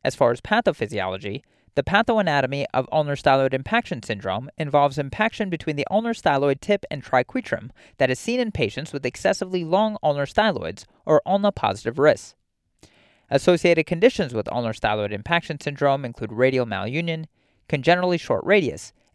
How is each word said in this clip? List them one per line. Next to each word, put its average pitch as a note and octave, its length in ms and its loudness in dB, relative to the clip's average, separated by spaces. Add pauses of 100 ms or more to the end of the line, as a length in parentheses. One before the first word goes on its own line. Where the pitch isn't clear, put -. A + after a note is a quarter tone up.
as C3 120 -2
far A#2+ 160 4
as B2 100 -4
pathophysiology, G#2 1040 -2 (300)
the D3 100 0
pathoanatomy D#3 880 0
of C3 180 0
ulnar D3 240 0
styloid C3+ 380 4
impaction C3+ 500 -4
syndrome G#2 540 -6
involves C#3+ 400 2
impaction G3 520 -2
between D#3 280 -4
the C#3+ 120 -2
ulnar A3 240 0
styloid C#3 460 2
tip G3+ 320 0
and C#3 100 -8
triquetrum - 680 -2 (280)
that C3 120 2
is B2+ 100 -2
seen B3 220 -2
in A3+ 100 -2
patients C#3+ 400 -4
with C#3 140 -6
excessively F#3 580 -2
long G#3 400 2
ulnar C#3+ 220 0
styloids C3+ 580 -2 (220)
or D3+ 200 6
ulna-positive D3 720 0
wrists. - 380 2 (960)
Associated E3 560 2
conditions F3 480 0
with A2 160 -4
ulnar A#2 240 -4
styloid G#2+ 400 -2
impaction D3+ 480 -4
syndrome C#3 420 -2
include A2+ 300 -10
radial B2+ 320 2
malunion, D3 640 -6 (420)
congenitally F3 480 2
short - 260 -2
radius, D#3+ 480 0 (240)